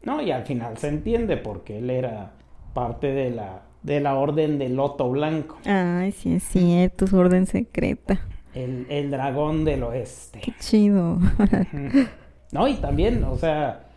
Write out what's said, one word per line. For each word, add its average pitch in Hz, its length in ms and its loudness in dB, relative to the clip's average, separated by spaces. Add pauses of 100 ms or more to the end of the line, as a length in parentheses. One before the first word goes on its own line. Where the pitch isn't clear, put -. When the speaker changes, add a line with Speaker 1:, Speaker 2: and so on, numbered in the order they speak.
Speaker 1:
No, 294 180 -4
y 202 80 -2
al 131 160 -4
final 117 320 -6
se 147 100 -4
entiende 208 480 -2
porque 104 440 -10
él 123 100 -4
era 120 420 -4 (400)
parte 123 400 -4
de 135 180 -2
la, 101 320 -10 (200)
de 147 180 -2
la 139 160 0
Orden 151 420 0
del 127 180 -2
Loto 139 340 0
Blanco. 151 460 -2 (100)
Speaker 2:
Ay, 185 460 0
sí 170 220 -2
es 185 100 0
cierto, 180 600 4
su 190 100 4
orden 185 300 6
secreta. - 760 -2 (340)
Speaker 1:
El, 127 340 -6
el 143 220 -4
dragón 143 540 0
del 139 200 0
oeste. - 560 -8
Speaker 2:
Qué - 180 -6
chido. 202 580 4
<laughs> 180 220 4 (340)
Speaker 1:
Ujú. 147 340 2 (460)
No, 180 160 2
y 285 60 0
también, 170 500 0
o - 120 -2
sea, 151 500 -2 (100)